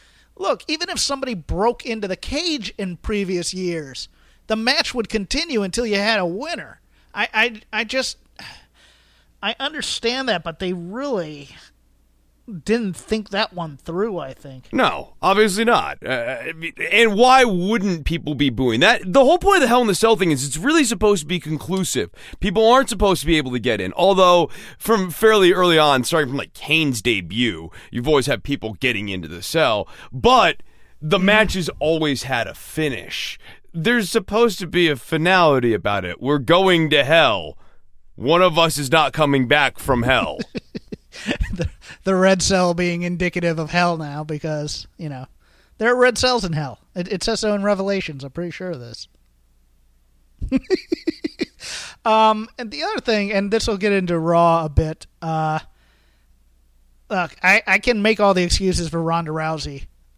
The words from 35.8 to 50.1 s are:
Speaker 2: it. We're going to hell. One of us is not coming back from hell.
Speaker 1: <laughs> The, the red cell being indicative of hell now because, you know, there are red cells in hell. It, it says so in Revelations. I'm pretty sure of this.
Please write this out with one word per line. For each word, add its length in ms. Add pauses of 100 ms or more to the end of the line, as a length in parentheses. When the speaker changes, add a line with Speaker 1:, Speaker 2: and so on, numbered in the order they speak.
Speaker 2:
it. 160
We're 180
going 520
to 140
hell. 520 (600)
One 260
of 160
us 180
is 140
not 220
coming 340
back 320
from 240
hell. 420
Speaker 1:
<laughs> 40 (1040)
The, 160 (360)
the 100
red 260
cell 320
being 300
indicative 560
of 140
hell 240
now 260
because, 640 (100)
you 120
know, 180 (520)
there 140
are 40
red 200
cells 280
in 80
hell. 260 (160)
It, 180
it 120
says 160
so 120
in 120
Revelations. 580
I'm 80
pretty 220
sure 180
of 80
this. 300 (1400)